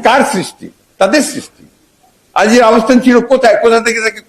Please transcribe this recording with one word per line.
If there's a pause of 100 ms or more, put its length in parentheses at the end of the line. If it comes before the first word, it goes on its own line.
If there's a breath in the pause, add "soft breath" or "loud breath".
কার (120)
সৃষ্টি? (340)
তাদের
সৃষ্টি। (760)
আজিজের
অবস্থান
ছিল (160)
কোথায়?
কোথা
থেকে
তাকে